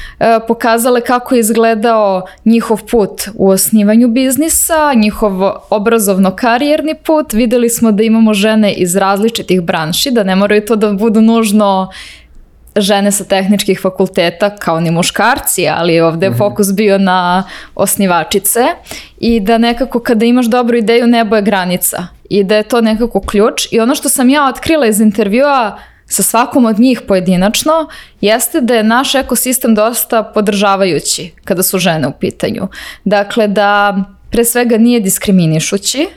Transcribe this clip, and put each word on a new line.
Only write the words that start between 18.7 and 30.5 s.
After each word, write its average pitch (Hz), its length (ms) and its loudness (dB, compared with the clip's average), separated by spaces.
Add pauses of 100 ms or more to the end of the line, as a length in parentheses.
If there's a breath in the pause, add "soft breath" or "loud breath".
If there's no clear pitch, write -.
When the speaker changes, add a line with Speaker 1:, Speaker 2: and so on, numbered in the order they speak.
Speaker 1:
i 233 220 0
da 226 180 2
nekako 240 420 -2
kada 226 240 0
imaš 247 220 2
dobru 240 300 0
ideju, 233 300 2
nebo 233 300 2
je 214 60 2
granica 185 540 -2 (280)
i 196 200 0
da 214 120 2
je 214 80 2
to 233 160 0
nekako 220 400 0
ključ. 220 500 -2
I 226 100 0
ono 233 140 0
što 294 140 -8
sam 254 200 0
ja 294 180 2
otkrila 277 400 0
iz 214 140 0
intervjua 226 760 0 (280 loud breath)
sa - 160 -4
svakom 240 420 0
od 220 140 0
njih 247 220 2
pojedinačno 190 720 0 (480 loud breath)
jeste 233 400 0
da 247 140 0
je 220 100 2
naš 240 300 0
ekosistem 254 600 0
dosta 226 500 0
podržavajući 196 1080 -2 (120)